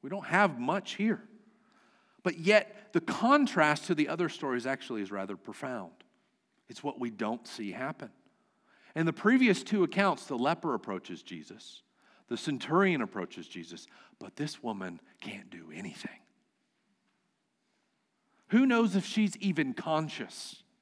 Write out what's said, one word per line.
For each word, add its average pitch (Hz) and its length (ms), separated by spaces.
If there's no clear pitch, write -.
We 139 80
don't 190 160
have 160 340
much 151 360
here. 214 280
But 170 160
yet, 196 540
the 160 80
contrast 208 840
to 175 100
the 147 140
other 165 180
stories 127 380
actually 127 380
is 95 80
rather 98 260
profound. 110 540
It's - 160
what 139 160
we 120 120
don't 110 360
see 101 240
happen. 131 380
In 165 100
the 160 80
previous 226 480
two 202 220
accounts, 180 420
the 135 120
leper 156 360
approaches 95 480
Jesus, - 600
the 120 80
centurion 151 680
approaches 92 440
Jesus, 87 380
but - 180
this - 280
woman 95 360
can't 101 300
do 82 200
anything. - 480
Who 247 160
knows 233 300
if 190 100
she's 208 320
even 151 360
conscious? - 920